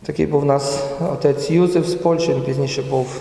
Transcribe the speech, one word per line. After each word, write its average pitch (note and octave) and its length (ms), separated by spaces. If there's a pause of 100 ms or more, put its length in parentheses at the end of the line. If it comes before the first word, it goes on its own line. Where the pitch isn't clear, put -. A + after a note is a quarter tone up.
Такий D#3 200
був D3 160
у - 20
нас C#3 400 (280)
отець C#3 380
Юзеф F3 360
з F3+ 80
Польщі, E3 380
він C3+ 100
пізніше C3+ 480
був C3 160 (140)